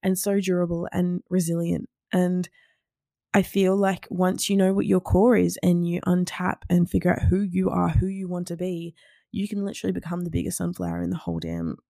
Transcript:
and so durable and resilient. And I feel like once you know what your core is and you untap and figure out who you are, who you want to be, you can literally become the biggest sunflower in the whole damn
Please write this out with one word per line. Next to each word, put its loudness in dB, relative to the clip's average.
and 0
so 0
durable 0
and 0
resilient. 0
And 2
I 4
feel 2
like 0
once 0
you 2
know 4
what 0
your 4
core 4
is 2
and 2
you -2
untap -2
and 2
figure 2
out 2
who 2
you 0
are, 0
who 2
you -6
want -6
to -6
be, -6
you -4
can -4
literally -4
become -6
the -4
biggest -4
sunflower -4
in -4
the -4
whole -6
damn -6